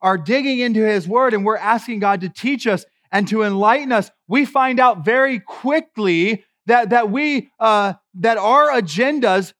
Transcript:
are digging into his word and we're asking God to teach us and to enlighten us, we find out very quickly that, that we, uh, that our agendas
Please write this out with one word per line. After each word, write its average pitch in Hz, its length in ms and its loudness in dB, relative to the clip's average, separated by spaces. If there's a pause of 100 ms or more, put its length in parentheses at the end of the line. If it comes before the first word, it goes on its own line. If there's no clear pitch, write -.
are 190 180 0
digging 262 400 -2
into 233 220 0
his 208 260 0
word 240 280 0
and 196 100 -2
we're 214 120 0
asking 220 440 -4
God 196 220 0
to 190 60 -6
teach 254 380 -6
us 202 180 0 (280)
and 202 160 0
to 220 140 0
enlighten 220 500 2
us, 208 180 0 (160)
we 262 180 0
find 262 360 0
out 220 240 2
very 254 340 0
quickly 214 1040 -2 (240)
that, 233 240 2
that 233 200 2
we, 285 400 -4 (100)
uh, 202 320 2 (220)
that 220 240 0
our 269 320 4
agendas 214 880 0